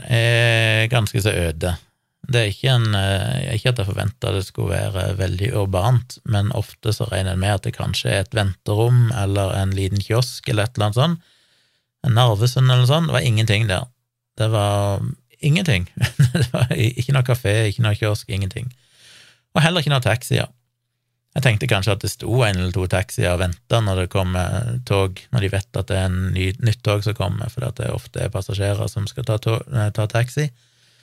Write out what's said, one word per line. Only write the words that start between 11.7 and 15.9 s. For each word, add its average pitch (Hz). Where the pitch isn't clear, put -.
En 117
Narvesen 123
eller 127
noe 123
sånt. 160
Det 123
var -
ingenting 107
der. 92
Det 110
var 101
ingenting. 143